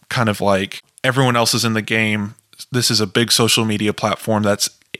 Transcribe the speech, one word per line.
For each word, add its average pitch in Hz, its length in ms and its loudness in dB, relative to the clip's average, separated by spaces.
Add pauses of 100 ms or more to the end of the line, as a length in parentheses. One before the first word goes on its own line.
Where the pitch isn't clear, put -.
kind 117 200 0
of 101 120 -2
like 98 400 0 (220)
everyone 127 320 2
else - 180 2
is 113 100 0
in 113 100 0
the 110 100 0
game. 107 500 -2 (380)
This 123 180 0
is 113 100 0
a 107 60 0
big 113 260 0
social 113 340 2
media 104 280 0
platform 107 480 -2
that's 104 300 0 (280)